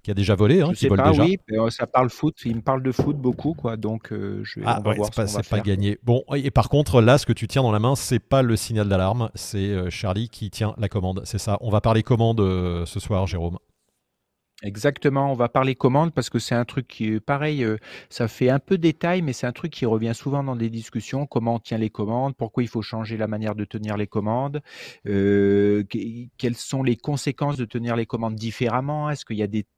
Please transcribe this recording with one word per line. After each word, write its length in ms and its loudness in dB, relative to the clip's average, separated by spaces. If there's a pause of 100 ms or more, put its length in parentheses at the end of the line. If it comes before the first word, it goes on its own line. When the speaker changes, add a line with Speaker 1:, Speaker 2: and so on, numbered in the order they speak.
Speaker 1:
qui 100 -6
a 20 -2
déjà 220 4
volé, 260 6
hein, 80 2
Speaker 2:
Je 40 -2
Speaker 1:
qui 80 -6
Speaker 2:
sais 60 2
Speaker 1:
vole 120 6
Speaker 2:
pas, 100 6
Speaker 1:
déjà. 140 6
Speaker 2:
oui, 140 4 (120)
mais, 80 -2
euh, 140 2
ça 160 -4
parle 240 2
foot, 240 -2 (100)
il 120 -2
me 40 -6
parle 220 0
de 80 0
foot 260 0
beaucoup, 380 -2
quoi, 200 -4
donc, 360 -6
euh, 320 -6
je, 200 -12
Speaker 1:
Ah 160 0
Speaker 2:
on 40 -8
va 80 2
Speaker 1:
ouais, 60 0
Speaker 2:
voir 140 0
Speaker 1:
c'est 40 -14
pas, 120 0
Speaker 2:
ce 60 -4
qu'on 60 -2
va 40 -4
Speaker 1:
c'est 60 -10
pas 60 0
Speaker 2:
faire. 100 -2
Speaker 1:
gagné. 380 0
Bon, 200 2 (120)
et, 100 -2
et 60 0
par 180 2
contre, 320 4
là, 160 8
ce 80 0
que 80 2
tu 140 -2
tiens 160 2
dans 80 4
la 80 2
main, 160 2
c'est 240 0
pas 240 2
le 120 4
signal 320 0
d'alarme, 460 2
c'est, 240 -8
euh, 320 -2
Charlie 400 -4
qui 220 -10
tient 260 -4
la 120 -2
commande. 360 -2
C'est 140 -6
ça, 220 -2
on 100 -2
va 100 4
parler 220 4
commande, 360 2
euh, 460 0
ce 140 -8
soir, 260 -2
Jérôme. 320 -4 (1040)
Speaker 2:
Exactement, 680 0
on 40 -2
va 140 2
parler 240 2
commandes 400 2
parce 160 -2
que 80 -2
c'est 160 -2
un 120 0
truc 220 -6
qui, 260 -4
euh, 60 0
pareil, 440 -2
euh, 140 0 (340)
ça 160 -2
fait 240 2
un 80 4
peu 180 0
détail, 460 0
mais 100 -2
c'est 140 -4
un 60 -4
truc 200 -8
qui 140 -2
revient 260 0
souvent 300 -4
dans 120 -4
des 140 -2
discussions. 560 -6
Comment 300 -2
on 40 -4
tient 200 -6
les 100 0
commandes, 480 -4
pourquoi 240 -4
il 80 -2
faut 140 -4
changer 340 -8
la 80 -2
manière 300 -4
de 100 -4
tenir 320 -6
les 80 -2
commandes, 560 -4 (460)
euh, 800 4
que-, 380 -8 (100)
quelles 180 -2
sont 280 -6
les 120 2
conséquences 640 -4
de 80 -4
tenir 300 -4
les 100 -2
commandes 300 -4
différemment, 760 -2
est-ce 160 -6
qu'il 120 -6
y 60 0
a 40 0
des 180 -4 (120)